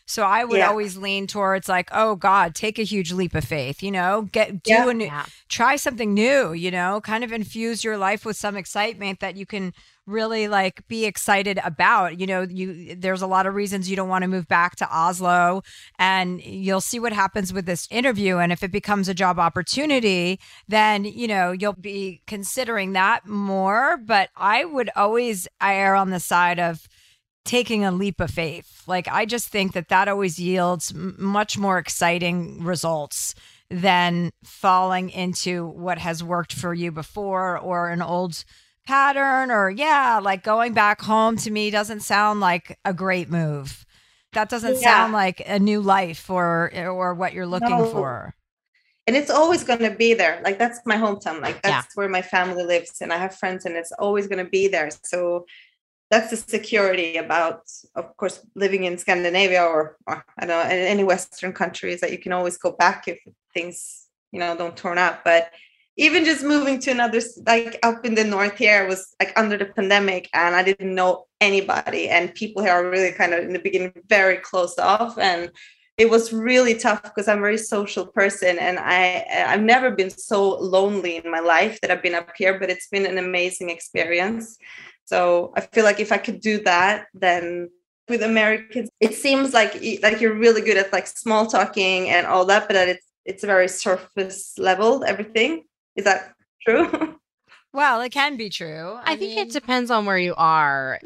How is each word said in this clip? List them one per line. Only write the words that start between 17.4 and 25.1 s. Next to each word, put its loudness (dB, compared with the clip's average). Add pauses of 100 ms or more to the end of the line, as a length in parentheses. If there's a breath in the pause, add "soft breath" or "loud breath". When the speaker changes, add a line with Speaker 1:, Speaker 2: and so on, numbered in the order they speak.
Speaker 1:
with -6
this -6
interview. 0
And 2
if -6
it -6
becomes -2
a -2
job 0
opportunity, 0 (260 loud breath)
then, 2
you -6
know, 2
you'll -4
be -10
considering -6
that 2
more. 0
But 2
I 2
would -4
always 0 (160)